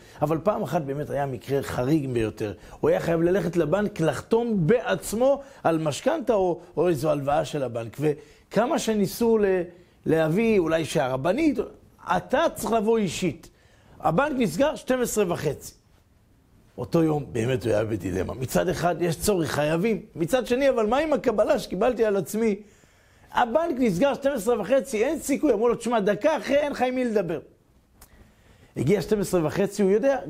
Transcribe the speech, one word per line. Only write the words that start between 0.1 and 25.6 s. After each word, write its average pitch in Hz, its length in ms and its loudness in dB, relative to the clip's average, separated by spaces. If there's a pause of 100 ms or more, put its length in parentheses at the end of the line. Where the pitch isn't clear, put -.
אבל 151 220 0
פעם 208 200 0
אחת 165 180 -2
באמת 139 280 -6
היה 135 160 -2
מקרה 135 380 -4
חריג 135 500 0
ביותר. 110 400 -2 (260)
הוא - 100 2
היה - 100 4
חייב 165 220 0
ללכת 175 360 0
לבנק 180 420 0
לחתום 190 680 0
בעצמו 233 760 2 (220)
על 165 140 2
משכנתה 226 560 -2
או, 185 260 0 (180)
או 170 120 2
איזו 151 220 0
הלוואה 147 340 0
של 143 180 -6
הבנק. 117 360 -8
וכמה 190 800 -2
שניסו 220 580 2
ל-, 190 240 2 (440)
להביא, 165 540 4
אולי 165 260 2
שהרבנית, 165 720 0 (600)
"אתה 254 280 0 (100)
צריך 208 180 -4
לבוא 226 240 2
אישית." 180 520 -4 (500)
הבנק 240 380 2
נסגר 254 380 2
שתים 254 260 -2
עשרה 214 260 0
וחצי. 151 460 -4 (1040)
אותו 165 260 2
יום 151 280 0
באמת 120 320 0
הוא 110 100 0
היה 107 100 2
בדילמה. 92 500 -4
מצד 175 360 0
אחד 160 300 0
יש 170 200 -2
צורך, 175 320 0
חייבים. 170 500 0 (140)
מצד 196 320 0
שני, 262 220 2
אבל 233 160 2
מה 226 120 2
עם 302 160 0
הקבלה 233 460 2
שקיבלתי 214 460 0
על 202 100 2
עצמי? 208 400 0 (760)
הבנק 302 480 0
נסגר 247 340 2
שתים 277 180 -2
עשרה 226 300 -2
וחצי, 220 440 0
אין 294 140 -2
סיכוי. 277 340 0
אמרו 220 160 2